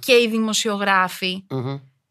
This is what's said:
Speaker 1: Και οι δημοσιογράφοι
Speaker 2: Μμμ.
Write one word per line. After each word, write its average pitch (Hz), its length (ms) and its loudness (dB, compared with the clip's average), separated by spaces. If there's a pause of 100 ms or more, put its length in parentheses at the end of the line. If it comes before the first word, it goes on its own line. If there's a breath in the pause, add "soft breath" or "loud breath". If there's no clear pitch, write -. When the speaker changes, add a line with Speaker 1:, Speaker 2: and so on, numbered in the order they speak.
Speaker 1:
Και 262 80 -10
οι 240 160 6
δημοσιογράφοι 196 1200 0
Speaker 2:
Μμμ. 135 280 -4 (340)